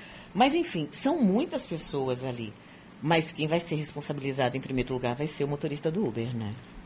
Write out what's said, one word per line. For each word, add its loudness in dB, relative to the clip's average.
Mas, 6
enfim, 0
são 2
muitas 4
pessoas -2
ali. -4
Mas 4
quem -2
vai 4
ser -2
responsabilizado 0
em -4
primeiro -2
lugar 0
vai -2
ser -2
o 2
motorista -2
do 0
Uber, -2
né? -4